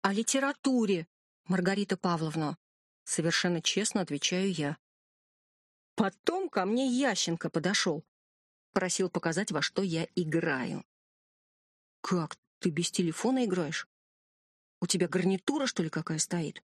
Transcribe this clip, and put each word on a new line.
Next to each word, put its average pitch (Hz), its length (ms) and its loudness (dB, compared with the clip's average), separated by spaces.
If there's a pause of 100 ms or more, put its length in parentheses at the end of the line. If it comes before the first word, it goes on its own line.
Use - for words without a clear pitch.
О 196 100 2
литературе, 226 960 2 (380)
Маргарита 190 520 2
Павловна. 160 600 0 (520)
Совершенно 170 500 2
честно 202 420 0
отвечаю 180 520 0
я. 151 240 -2 (1200)
Потом 330 520 -2
ко 202 180 -2
мне 240 220 0
Ященко 233 640 0
подошел. 170 560 0 (680)
Просил 185 380 0
показать, 170 420 -2
во 147 120 -2
что - 180 -2
я 165 340 0
играю. 156 680 -2 (1160)
«Как 170 360 -2 (220)
ты 185 100 0
без 170 220 -2
телефона 226 540 0
играешь? 175 420 -2 (920)
У - 60 0
тебя 175 220 2
гарнитура, 190 580 2
что - 160 -2
ли, 160 80 -2
какая 156 300 -4
стоит?» 165 500 -4